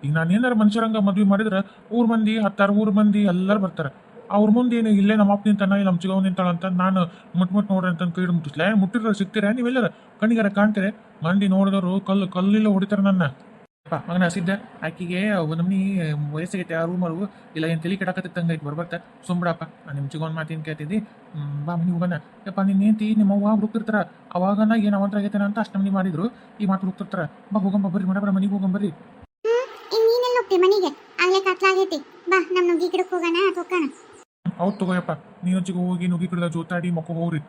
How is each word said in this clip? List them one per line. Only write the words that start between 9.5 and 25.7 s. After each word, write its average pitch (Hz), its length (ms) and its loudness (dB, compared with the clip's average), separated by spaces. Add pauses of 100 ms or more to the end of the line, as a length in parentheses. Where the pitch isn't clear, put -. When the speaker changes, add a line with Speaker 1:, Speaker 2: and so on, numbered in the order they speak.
Speaker 1:
ನೀವೆಲ್ಲರ? 247 360 0 (340)
ಕಣ್ಣಿಗಾರ 226 260 2
ಕಾಣ್ತೀರ? 202 360 2 (400)
ಮಂದಿ 196 240 2
ನೋಡಿದವ್ರು 190 520 2
ಕಲ್ಲು, 190 280 0
ಕಲ್ಲಿಲ್ಲ 196 400 2
ಹೊಡಿತಾರ 202 320 0
ನನ್ನ. 190 240 2
ಅಪ್ಪ - 880 -8
ಮಗನ 180 160 2
ಸಿದ್ಧ, 175 220 -2 (340)
ಆಕಿಗೆ 180 480 -4
ಒಂದ್ 165 300 -2
ನಮ್ನಿ 190 380 0 (340)
ವಯಸ್ಸಾಗೈತೆ, 175 400 -6
ಆ 165 120 -2
ರೂಮರು 180 480 -4 (220)
ಇಲ್ಲ 156 100 -4
ಏನ್ 165 180 -2
ತಲಿ 185 140 -2
ಕೆಡಾಕತ್ತಿತ್ತಂಗ 180 540 -4
ಐತಿ 151 140 -6
ಬರ್ಬರ್ತ. 170 300 -8 (320)
ಸುಮ್ 175 120 -2
ಬಿಡಪ್ಪ, 170 240 -2
ನಾನ್ - 320 -16
ನಿಮ್ 139 140 -6
ಚಿಗವ್ವನ್ 160 260 -6
ಮಾತೇನ್ 156 300 -8
ಕೇಳ್ತಿದ್ದಿ? 156 320 -6
ಹ್ಮ್, 147 680 -8
ಬಾ 175 100 -4
ಮನಿಗ್ 170 180 0
ಹೋಗೋಣ. 175 200 -2 (340)
ಯಪ್ಪ, 196 140 -4
ನಿನ್ 196 220 4
ಹೆಂಡ್ತಿ 214 320 4
ನಿಮ್ಮ 202 180 4
ಅವ್ವ 202 220 2
ಹುಡುಕ್ತಿರ್ತಾರ, 214 400 -2 (380)
ಅವಾಗನ 202 440 2
ಏನ್ 208 160 2
ಅವಾಂತರ 202 240 0
ಆಗೈತೇನ 202 260 0
ಅಂತ 208 160 -2
ಅಷ್ಟ್ 208 160 -4